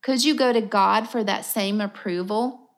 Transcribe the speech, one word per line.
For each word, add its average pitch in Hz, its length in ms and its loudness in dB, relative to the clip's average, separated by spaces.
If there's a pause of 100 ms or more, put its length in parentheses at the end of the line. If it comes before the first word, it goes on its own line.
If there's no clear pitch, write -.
Could 262 240 0
you 311 80 4
go 262 180 2
to 233 100 4
God 202 460 2
for 233 160 -2
that 196 220 -2
same 202 340 -2
approval? 208 1000 -4